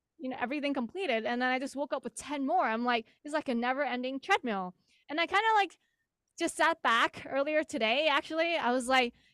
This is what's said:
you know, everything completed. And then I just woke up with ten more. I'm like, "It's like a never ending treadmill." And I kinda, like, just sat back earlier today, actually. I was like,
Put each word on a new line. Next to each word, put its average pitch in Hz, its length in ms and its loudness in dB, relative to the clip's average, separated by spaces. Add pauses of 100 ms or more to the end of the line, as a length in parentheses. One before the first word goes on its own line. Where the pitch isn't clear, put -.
(180)
you 262 120 -8
know, 262 100 -8
everything 277 340 -2
completed. 254 520 -2
And 240 160 -2
then 254 80 0
I 254 100 0
just 262 160 -8
woke 285 180 -4
up 277 100 -6
with 233 120 -10
ten 277 300 -6
more. 320 200 2
I'm 226 200 0
like, 240 200 0 (180)
"It's 294 100 -12
like 302 160 -2
a 240 60 0
never 254 280 0
ending 254 360 -4
treadmill." 208 540 0 (360)
And 302 100 -4
I 339 80 2
kinda, 403 280 2
like, 392 220 2 (600)
just 339 180 -2
sat 330 240 2
back 247 480 2
earlier 302 340 0
today, 262 460 0
actually. 320 460 0
I 240 160 0
was 247 160 0
like, 254 260 2 (200)